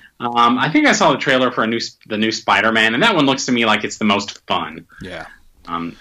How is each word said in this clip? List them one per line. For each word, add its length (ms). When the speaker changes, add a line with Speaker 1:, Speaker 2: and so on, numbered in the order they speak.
Speaker 1:
Um, 380
I 120
think 160
I 60
saw 200
the 60
trailer 320
for 140
a 20
new, 140
the 120
new 120
Spider-Man, 640
and 100
that 140
one 80
looks 220
to 60
me 120
like 200
it's 120
the 80
most 420
fun. 400
Speaker 2:
Yeah. 260
Speaker 1:
Um, 340